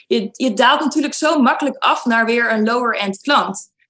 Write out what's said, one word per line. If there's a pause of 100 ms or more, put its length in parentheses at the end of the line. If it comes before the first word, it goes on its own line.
je,
je
daalt
natuurlijk
zo
makkelijk
af
naar
weer
een
lower-end
klant. (180)